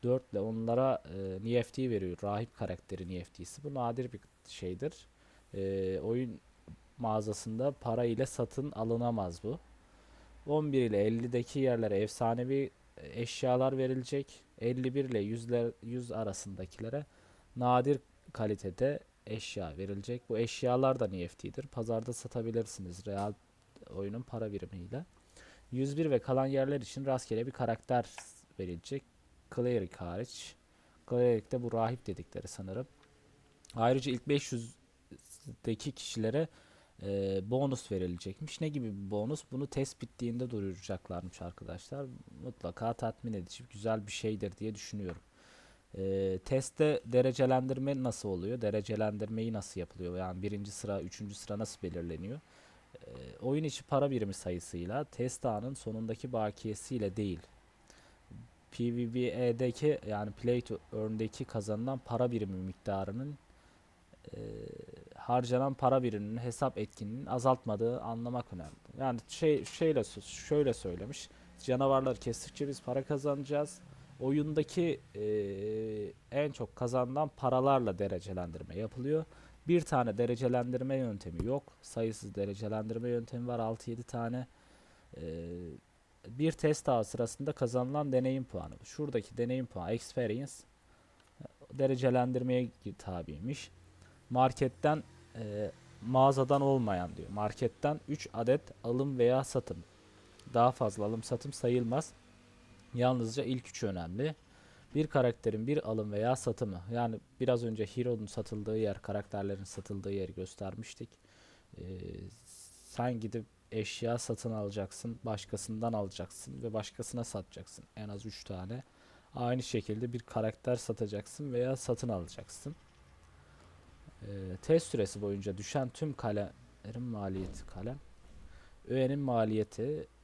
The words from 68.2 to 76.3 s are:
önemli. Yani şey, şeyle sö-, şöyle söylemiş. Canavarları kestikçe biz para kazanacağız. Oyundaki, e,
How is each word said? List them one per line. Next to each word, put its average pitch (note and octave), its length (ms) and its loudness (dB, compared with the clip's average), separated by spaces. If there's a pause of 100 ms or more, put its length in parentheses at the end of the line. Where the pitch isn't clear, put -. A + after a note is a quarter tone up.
önemli. D#2+ 220 -10 (240)
Yani B2+ 280 0
şey, D3+ 380 4
şeyle D#3 340 4
sö-, G#2 220 -2
şöyle D3 520 2
söylemiş. G2 560 -6 (340)
Canavarları C3 560 4
kestikçe - 480 -4
biz C3+ 140 -6
para C3 220 0
kazanacağız. C#3+ 760 0 (400)
Oyundaki, D3+ 800 2 (160)
e, G#2 80 -4 (1080)